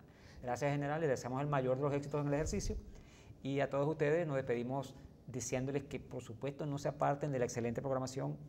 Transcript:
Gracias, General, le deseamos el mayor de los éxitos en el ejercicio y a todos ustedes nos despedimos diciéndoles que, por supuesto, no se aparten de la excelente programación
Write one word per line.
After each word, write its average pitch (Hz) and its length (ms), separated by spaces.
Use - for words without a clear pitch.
Gracias, 127 300
General, 147 280
le 160 80
deseamos 123 340
el 147 40
mayor 131 300
de 135 60
los 143 100
éxitos 143 300
en 143 60
el 143 60
ejercicio 160 420
y 139 180
a 139 80
todos 139 180
ustedes 156 400
nos 143 100
despedimos 127 580
diciéndoles 131 580
que, 127 160
por 123 220
supuesto, 135 420
no 143 140
se 143 100
aparten 143 420
de 131 80
la 120 60
excelente 120 380
programación 135 560